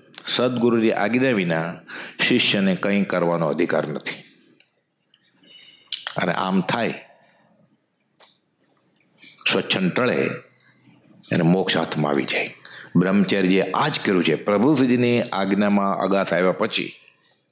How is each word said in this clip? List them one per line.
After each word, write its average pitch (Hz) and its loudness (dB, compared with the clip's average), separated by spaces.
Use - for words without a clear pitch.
સદગુરુની 117 2
આજ્ઞા 123 0
વિના 85 -2
શિષ્યને 98 2
કંઈ 101 0
કરવાનો 85 0
અધિકાર 76 0
નથી. - -10
અને 87 -2
આમ 92 0
થાય, - -4
સ્વચ્છંદ - 0
ટળે 107 0
અને 85 0
મોક્ષ 87 2
હાથમાં 78 -2
આવી 69 0
જાય. - -4
બ્રહ્મચર્યે 95 2
આ - -2
જ - -4
કર્યું 92 0
છે. 78 2
પ્રભુજીની 120 2
આજ્ઞામાં 98 0
અગાથ 95 0
આવ્યા 90 2
પછી 101 -4